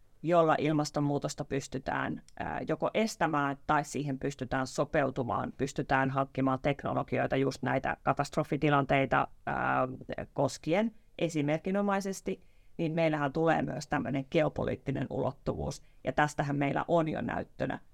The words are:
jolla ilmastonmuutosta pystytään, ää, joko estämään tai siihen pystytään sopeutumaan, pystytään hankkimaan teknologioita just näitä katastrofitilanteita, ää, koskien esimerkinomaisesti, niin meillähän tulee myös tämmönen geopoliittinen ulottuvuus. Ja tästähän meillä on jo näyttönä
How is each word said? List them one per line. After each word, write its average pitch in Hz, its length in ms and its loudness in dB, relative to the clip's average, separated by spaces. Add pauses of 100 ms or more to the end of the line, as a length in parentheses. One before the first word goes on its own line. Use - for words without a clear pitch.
(220)
jolla 160 360 6
ilmastonmuutosta 147 840 0
pystytään, 135 800 -4 (160)
ää, - 300 -6
joko 156 260 -2
estämään 156 640 0 (100)
tai 151 180 2
siihen 139 340 -4
pystytään 135 480 -4
sopeutumaan, 135 920 -2
pystytään 135 540 0
hankkimaan 135 520 0
teknologioita 131 760 0
just 135 260 0
näitä 131 400 0
katastrofitilanteita, 143 1300 2 (180)
ää, 131 420 0 (440)
koskien 165 640 0 (240)
esimerkinomaisesti, 190 1200 -2 (340)
niin 165 160 0
meillähän 151 400 2
tulee 160 300 4
myös 143 260 -4
tämmönen 139 420 0
geopoliittinen 131 800 0
ulottuvuus. 139 720 -4 (220)
Ja 131 80 0
tästähän 147 440 2
meillä 143 320 0
on 160 200 4
jo - 120 -2
näyttönä - 580 -4 (160)